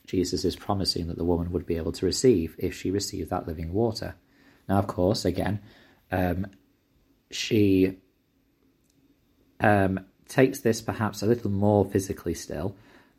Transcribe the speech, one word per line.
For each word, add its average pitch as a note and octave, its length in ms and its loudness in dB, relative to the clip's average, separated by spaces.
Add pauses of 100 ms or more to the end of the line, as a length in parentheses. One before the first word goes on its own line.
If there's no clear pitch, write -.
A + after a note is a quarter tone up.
Jesus F#2 380 -2
is E2+ 120 -2
promising F2+ 520 -4
that E2 100 -8
the E2 60 -4
woman F2 280 0
would E2 140 -4
be E2+ 100 -2
able E2 160 -4
to - 140 -2
receive F2 520 2
if F2+ 160 -4
she - 160 -6
received F#2+ 400 -4
that F#2 160 -4
living E2 260 -8
water. G#2 420 -2 (540)
Now, G2 100 4
of G2 80 2
course, F2+ 380 0
again, F2+ 360 -2 (500)
um, F#2 360 -2 (840)
she, F#2+ 680 2 (1600)
um, G2 460 4 (220)
takes - 320 2
this A2+ 200 2
perhaps G#2 420 -4
a G2 40 0
little A#2 240 2
more G2+ 340 4
physically F#2+ 500 -4
still, D2+ 420 -8 (420)